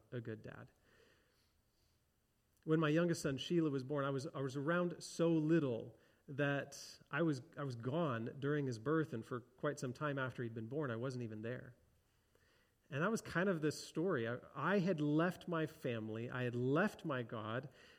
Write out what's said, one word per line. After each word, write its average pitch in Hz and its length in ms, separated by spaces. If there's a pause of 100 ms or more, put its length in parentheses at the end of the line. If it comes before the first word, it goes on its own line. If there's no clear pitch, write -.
(140)
a 123 60
good 110 220
dad. 123 240 (2000)
When 156 160
my 156 80
youngest 165 320
son, 139 160
Shelah, 160 340
was 135 120
born, 139 240
I 143 40
was, 135 240
I 143 60
was 135 160
around 170 420
so - 300
little 151 640 (440)
that 143 400 (340)
I 143 120
was, 147 200 (160)
I 143 60
was 131 100
gone 123 560 (100)
during 143 240
his 123 140
birth, 147 360
and 113 100
for 123 180 (160)
quite 143 220
some 127 120
time 143 240
after 127 280
he'd 113 100
been 113 140
born, 135 240
I 113 40
wasn't 123 280
even 107 180
there. 123 300 (1200)
And 143 100
that 196 80
was 226 100
kind 180 280
of 170 120
this 147 160
story. 156 520
I, 117 60 (220)
I 170 220
had 170 220
left 151 480
my 160 180
family. 113 640
I 127 100
had 123 120
left 139 500
my 131 180
God. 113 460 (300)